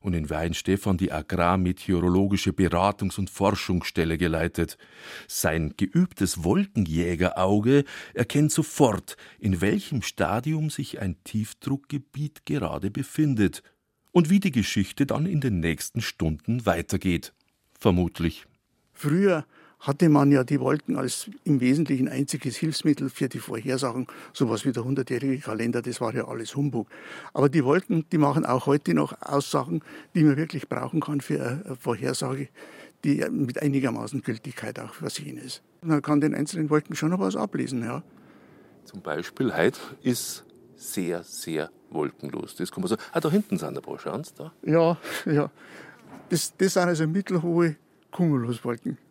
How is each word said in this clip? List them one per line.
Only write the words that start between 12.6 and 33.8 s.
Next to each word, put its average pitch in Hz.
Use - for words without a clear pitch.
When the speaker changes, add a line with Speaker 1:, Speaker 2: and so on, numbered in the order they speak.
Speaker 1:
befindet 131
und 170
wie 196
die 190
Geschichte 107
dann 135
in 175
den 110
nächsten 82
Stunden 98
weitergeht. 87
Vermutlich. 87
Speaker 2:
Früher 165
hatte 143
man 143
ja 131
die 139
Wolken 135
als 131
im 143
Wesentlichen 139
einziges 131
Hilfsmittel 151
für -
die 123
Vorhersagen. 120
Sowas 113
wie 135
der 117
hundertjährige 131
Kalender, 113
das 117
war 117
ja 120
alles 120
Humbug. 135
Aber 139
die 151
Wolken, 160
die 180
machen 147
auch 127
heute 147
noch 147
Aussagen, 143
die 165
man 143
wirklich 160
brauchen 123
kann 147
für 147
eine 131
Vorhersage, 131
die 143
mit 127
einigermaßen 131